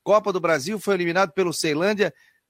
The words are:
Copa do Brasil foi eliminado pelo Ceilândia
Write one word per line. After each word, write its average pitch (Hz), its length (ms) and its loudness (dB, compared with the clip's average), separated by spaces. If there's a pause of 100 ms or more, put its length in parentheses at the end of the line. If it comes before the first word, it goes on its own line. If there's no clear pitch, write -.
Copa 202 300 2
do 180 80 -2
Brasil 165 400 -2
foi 202 140 0
eliminado 180 360 0
pelo 180 220 -2
Ceilândia 175 600 0 (380)